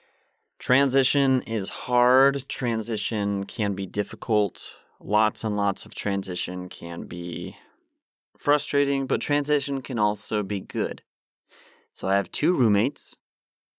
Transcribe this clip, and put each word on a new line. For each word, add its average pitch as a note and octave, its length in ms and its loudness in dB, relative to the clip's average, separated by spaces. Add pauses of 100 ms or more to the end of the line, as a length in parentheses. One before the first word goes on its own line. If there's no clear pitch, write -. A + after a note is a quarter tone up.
(580)
transition C3+ 840 2
is G#2 260 -4
hard. C3 800 4
Transition G#2+ 960 -2
can G2+ 320 -2
be F#2+ 100 -4
difficult. G2+ 840 -2 (280)
Lots G#2+ 440 0
and G#2+ 120 -2
lots G2+ 300 -2
of - 80 -18
transition F#2+ 760 -4
can - 360 -10
be F2+ 540 -8 (800)
frustrating, C#3+ 680 2
but B2 160 0
transition C#3 600 0
can B2 180 -6
also G#2 420 0
be G2+ 180 -2
good. G2 440 -4 (920)
So - 140 -6
I F#2+ 80 2
have G2 160 0
two E3+ 220 2
roommates, A#2 640 2 (640)